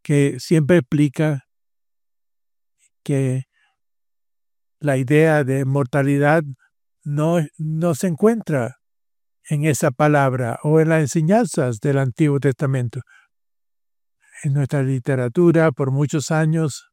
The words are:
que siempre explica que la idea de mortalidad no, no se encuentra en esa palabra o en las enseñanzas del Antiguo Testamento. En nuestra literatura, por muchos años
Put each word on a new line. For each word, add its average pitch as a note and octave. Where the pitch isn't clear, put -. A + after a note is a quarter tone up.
que C#3+
siempre D#3+
explica D3
que C3
la C#3+
idea D3+
de C3+
mortalidad C#3+
no, D3+
no D#3+
se F#3+
encuentra E3+
en D3+
esa D#3+
palabra C3
o D#3
en D#3+
las D#3+
enseñanzas D#3
del C#3
Antiguo C#3
Testamento. C3
En C#3
nuestra C#3+
literatura, C3+
por C3+
muchos C#3+
años D#3+